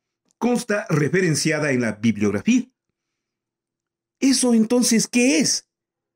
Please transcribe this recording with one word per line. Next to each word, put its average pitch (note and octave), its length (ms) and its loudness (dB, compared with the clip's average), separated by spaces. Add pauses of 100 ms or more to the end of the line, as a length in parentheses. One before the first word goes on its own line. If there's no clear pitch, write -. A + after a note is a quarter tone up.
(380)
consta A3+ 500 -2
referenciada D3+ 840 0
en B2 100 0
la A2 100 -2
bibliografía. G#2 800 -2 (1500)
¿Eso B3 360 2
entonces A3+ 520 2
qué B3+ 340 2
es? - 280 -4 (480)